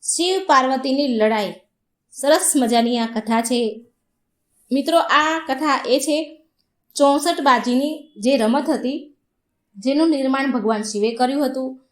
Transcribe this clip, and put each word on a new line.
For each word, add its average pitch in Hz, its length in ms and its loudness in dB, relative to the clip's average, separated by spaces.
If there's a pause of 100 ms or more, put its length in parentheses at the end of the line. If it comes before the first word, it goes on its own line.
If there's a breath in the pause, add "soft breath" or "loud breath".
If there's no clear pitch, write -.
શિવ 370 440 -2
પાર્વતીની 262 680 2
લડાઈ. 214 380 0 (580)
સરસ - 440 2
મજાની 240 420 2
આ 226 80 -2
કથા 226 340 -2
છે. 233 440 -4 (880)
મિત્રો, 285 260 2
આ 311 400 2 (100)
કથા 269 380 -2
એ 247 120 2
છે 302 440 -4 (520)
ચોસઠ 285 460 2
બાજીની 262 760 0
જે 247 200 2
રમત 240 340 0
હતી, 262 460 -6 (600)
જેનું 285 320 2
નિર્માણ 269 420 0
ભગવાન 214 300 0
શિવે 214 320 -2
કર્યું 262 320 0
હતું. 262 340 -6 (120)